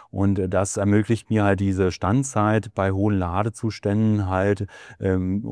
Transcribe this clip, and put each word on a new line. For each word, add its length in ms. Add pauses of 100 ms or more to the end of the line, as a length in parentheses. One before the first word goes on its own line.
(100)
Und, 280
äh, 120
das 260
ermöglicht 540
mir 160
halt 140
diese 320
Standzeit 840
bei 160
hohen 260
Ladezuständen 1080
halt, 400 (320)
ähm, 540